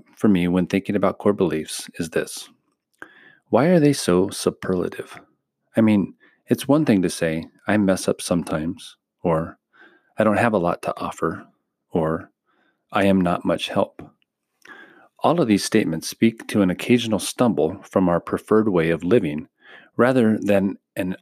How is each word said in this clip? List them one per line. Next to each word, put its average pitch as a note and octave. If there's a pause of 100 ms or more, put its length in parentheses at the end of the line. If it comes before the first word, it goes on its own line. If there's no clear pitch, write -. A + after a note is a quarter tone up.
(160)
for A2+
me F2+
when F2+
thinking G2
about F#2+
core G#2
beliefs D#2
is D#2+
this. - (1000)
Why A#2
are F3
they D3
so F#2+
superlative? - (560)
I A2+
mean, G#2 (380)
it's -
one D3+
thing G2+
to E2+
say, D#2+ (220)
"I G2+
mess F#2+
up -
sometimes," E2 (240)
or, E2 (580)
"I G#2+
don't G#2+
have A2+
a G#2
lot E2+
to -
offer," E2+ (460)
or, E2 (600)
"I G2+
am F#2+
not F2
much F2
help." - (1160)
All D#3+
of C3+
these G2+
statements D#2+
speak -
to G#2
an F2+
occasional A2+
stumble F2+
from F#2+
our E2+
preferred G#2+
way E2
of D#2+
living, E2+ (480)
rather A#2
than G2 (160)
an F#2+